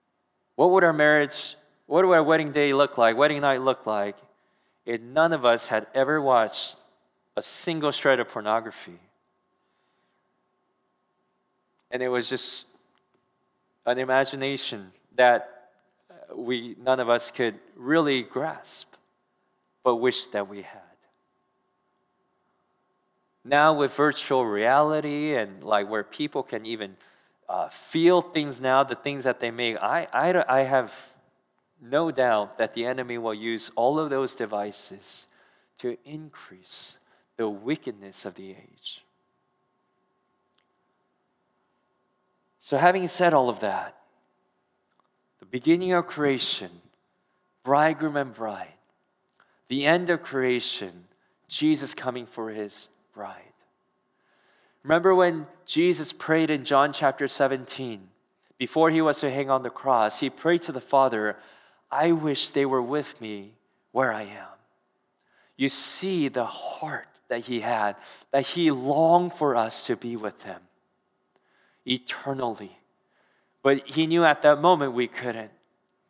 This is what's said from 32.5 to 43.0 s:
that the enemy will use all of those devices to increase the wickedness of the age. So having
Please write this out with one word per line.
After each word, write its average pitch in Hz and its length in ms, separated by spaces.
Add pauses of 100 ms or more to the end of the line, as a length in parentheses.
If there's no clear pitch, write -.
that 113 160
the 117 100
enemy 123 340
will 113 140
use 110 440
all 139 240
of 151 100
those 135 240
devices 104 920 (500)
to 120 260
increase 143 920 (380)
the 113 120
wickedness 104 800
of 92 80
the 95 160
age. - 540 (3500)
So - 200
having 180 280